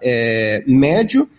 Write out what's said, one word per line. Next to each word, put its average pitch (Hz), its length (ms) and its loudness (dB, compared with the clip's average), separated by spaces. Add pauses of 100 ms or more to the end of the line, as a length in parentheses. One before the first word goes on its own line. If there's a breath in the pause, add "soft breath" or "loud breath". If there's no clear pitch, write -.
é, 113 640 -2
médio 175 640 2 (100)